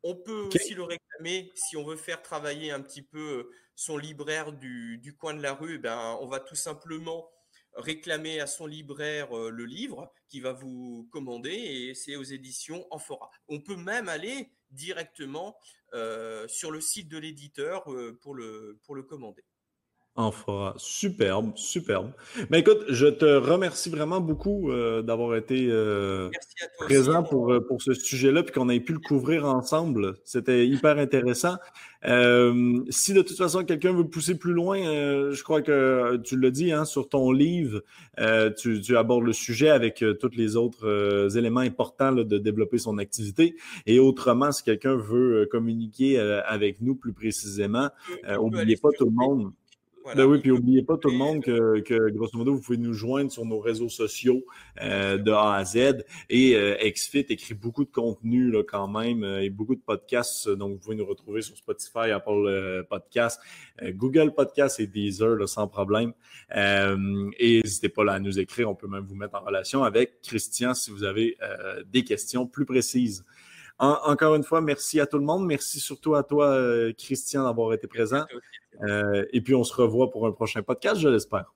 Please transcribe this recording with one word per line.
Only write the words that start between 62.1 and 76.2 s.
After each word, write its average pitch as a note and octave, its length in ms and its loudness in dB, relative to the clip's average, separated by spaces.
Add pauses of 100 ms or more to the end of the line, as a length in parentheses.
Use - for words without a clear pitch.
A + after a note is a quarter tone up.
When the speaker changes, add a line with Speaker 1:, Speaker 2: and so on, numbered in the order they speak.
Speaker 2:
Apple, G2+ 180 -4 (160)
euh, F#2+ 360 -2
Podcast, A#2 600 -4 (400)
euh, F#2 100 -8
Google C3+ 400 2
Podcast C#3 480 2
et G#2+ 60 0
Deezer, G#2 500 0
là, G2+ 100 -2
sans G#2 220 -4
problème. G#2+ 460 0 (420)
Euh, G2 800 2
et A#2 220 8
n'hésitez G#2 300 -2
pas, G#2+ 120 0
là, G2 120 2
à G2 60 -4
nous G2 200 -2
écrire. A2 300 -2
On G2 40 -4
peut G2 140 -12
même G2 160 -10
vous G2 120 -14
mettre G2+ 180 -10
en G2+ 100 -8
relation G2+ 400 -2
avec A2+ 380 2
Christian B2 500 -4
si - 180 -6
vous G2+ 140 -8
avez, A2 380 -2
euh, F#2+ 440 -10
des B2 180 2
questions B2 420 -4
plus C#3+ 180 -6
précises. A#2+ 640 -2 (520)
En-, C#3+ 260 4
encore D3+ 300 4
une D3 100 2
fois, D#3+ 180 2
merci D3+ 360 -2
à C#3+ 80 4
tout D3 120 -2
le C#3+ 60 0
monde. F3+ 220 0
Merci D3 320 -4
surtout D3+ 360 -2
à C#3+ 80 2